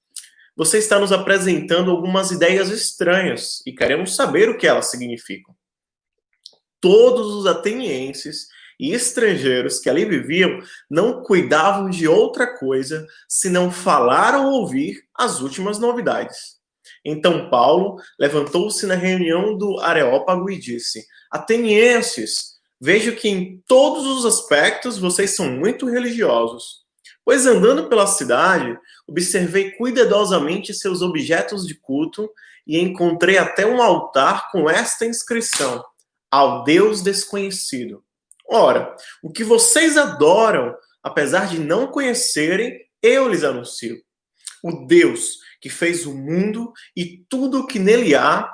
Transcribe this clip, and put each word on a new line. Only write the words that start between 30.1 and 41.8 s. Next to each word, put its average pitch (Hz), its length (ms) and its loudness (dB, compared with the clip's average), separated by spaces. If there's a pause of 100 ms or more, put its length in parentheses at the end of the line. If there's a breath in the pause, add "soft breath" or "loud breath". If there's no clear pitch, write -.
seus 185 280 -6
objetos 180 640 -2
de 151 100 -10
culto 160 540 -6 (380 soft breath)
e 156 120 -2
encontrei 175 580 2
até 190 280 0
um 247 160 2
altar 170 720 2
com 160 180 0
esta 226 360 -2
inscrição, 226 760 -4 (460)
"Ao 139 360 2
Deus 196 360 4
desconhecido." 190 1000 -6 (420)
Ora, 165 500 2 (280 loud breath)
o 160 80 -14
que 226 120 -8
vocês 294 540 4
adoram, 190 800 4 (260 soft breath)
apesar 160 460 -2
de 170 120 -6
não 175 280 -2